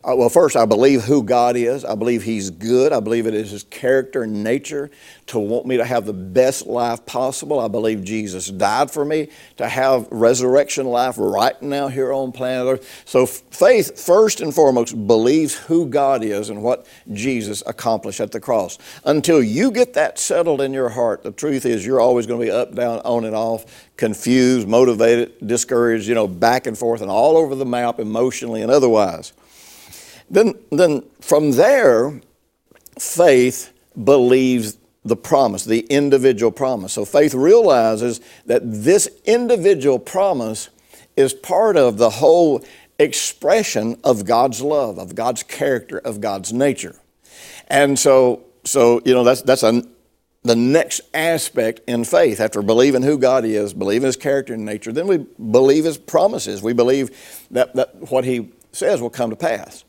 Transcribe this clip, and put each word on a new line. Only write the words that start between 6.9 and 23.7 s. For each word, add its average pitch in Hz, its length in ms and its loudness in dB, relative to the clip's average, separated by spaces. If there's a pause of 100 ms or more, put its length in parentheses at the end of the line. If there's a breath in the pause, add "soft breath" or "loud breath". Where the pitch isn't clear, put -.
possible. 135 520 -4
I 113 100 -2
believe 110 340 -4
Jesus 95 420 -8
died 101 460 -2
for 151 120 -6
me 151 260 -4 (280 loud breath)
to 117 100 -6
have 131 440 0
resurrection 127 760 0
life 123 320 -2
right - 420 -2
now 139 280 -6
here 131 260 -4
on 135 180 -6
planet 127 360 -6
Earth. 131 380 -6
So 127 180 2
f-, - 260 -4
faith, - 500 2
first 208 420 2
and 151 120 -6
foremost, 120 540 2
believes 127 480 2
who 165 320 -2
God 135 360 0
is 104 280 -6
and 104 100 -12
what 123 240 -4 (260 soft breath)
Jesus 104 540 -6
accomplished 110 540 -6
at 107 120 -6
the 113 80 -10
cross. 101 380 -4 (280 loud breath)
Until 151 360 2
you 131 300 0
get 240 240 -2
that - 240 -2
settled 156 420 -2
in 135 100 -4
your 131 180 -4
heart, 113 340 -4
the 101 80 -10
truth 135 340 -6
is 113 180 -2
you're 127 160 0
always 120 280 2
gonna 117 180 -4
be 110 60 -2
up, 117 240 -4
down, 117 240 -4
on 117 260 -4
and 110 100 -6
off, 113 300 -4 (320 loud breath)